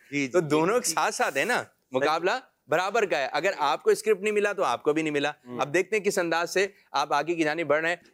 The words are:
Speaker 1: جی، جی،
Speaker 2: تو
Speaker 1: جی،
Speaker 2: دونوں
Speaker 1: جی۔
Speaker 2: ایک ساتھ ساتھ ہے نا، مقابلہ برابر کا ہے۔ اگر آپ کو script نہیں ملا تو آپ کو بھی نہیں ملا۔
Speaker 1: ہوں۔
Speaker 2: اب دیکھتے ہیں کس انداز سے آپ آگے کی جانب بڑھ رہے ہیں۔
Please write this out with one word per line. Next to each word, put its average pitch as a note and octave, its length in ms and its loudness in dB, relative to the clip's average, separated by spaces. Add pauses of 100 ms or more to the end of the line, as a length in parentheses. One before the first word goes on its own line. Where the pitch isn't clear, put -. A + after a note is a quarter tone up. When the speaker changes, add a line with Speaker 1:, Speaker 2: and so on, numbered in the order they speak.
(100)
Speaker 1:
جی، C#3 160 -2
جی، - 20 -2
Speaker 2:
تو F3+ 120 2
Speaker 1:
جی، E3 60 2
Speaker 2:
دونوں D#3 200 2
Speaker 1:
جی۔ G#3 80 2
Speaker 2:
ایک B3 120 0
ساتھ F#3 280 0
ساتھ F3+ 240 -2
ہے C#3+ 60 2
نا، G#3 180 0 (300)
مقابلہ D#3 380 0 (380)
برابر G3 360 2
کا E3+ 140 0
ہے۔ C3+ 140 -2
اگر D#3+ 260 0
آپ D3 240 0
کو G#3+ 80 4
script G3+ 300 2
نہیں G#3 120 -2
ملا G#3 200 0
تو F#3+ 120 0
آپ A#2+ 180 0
کو D3+ 100 2
بھی D#3 100 0
نہیں D#3 100 -2
ملا۔ D3 180 0
Speaker 1:
ہوں۔ B2 300 -8
Speaker 2:
اب C#3 140 -2
دیکھتے F#3+ 220 0
ہیں F#3+ 80 -2
کس G3 140 0
انداز E3+ 360 -2
سے F#3+ 120 2 (260)
آپ D3 200 -2
آگے D3+ 220 0
کی D#3+ 100 0
جانب D#3 220 -2
بڑھ D3 140 2
رہے E3 80 -2
ہیں۔ E3+ 80 -2 (180)